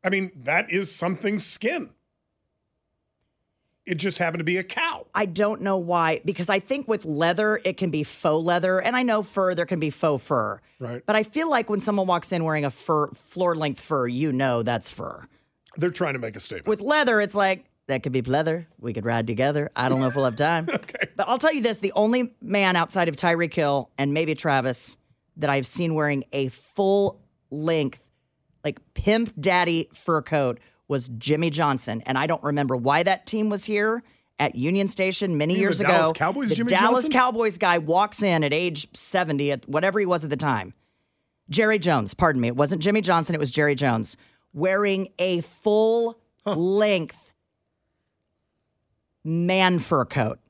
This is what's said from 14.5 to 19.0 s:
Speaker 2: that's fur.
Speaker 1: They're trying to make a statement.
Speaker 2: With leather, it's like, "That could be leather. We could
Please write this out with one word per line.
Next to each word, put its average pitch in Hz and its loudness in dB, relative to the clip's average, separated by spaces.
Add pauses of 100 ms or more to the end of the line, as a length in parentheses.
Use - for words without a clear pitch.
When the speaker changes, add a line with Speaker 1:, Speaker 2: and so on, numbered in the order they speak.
Speaker 2:
that's 117 -2
fur. - -14 (480)
Speaker 1:
They're 175 0
trying 165 -4
to 131 -6
make 110 -8
a 90 -12
statement. - -10
Speaker 2:
With 214 0
leather, 247 2
it's 208 -2
like, 190 0 (200)
"That 131 -2
could 139 -4
be 127 0
leather. 160 0 (140)
We 117 -8
could 104 -8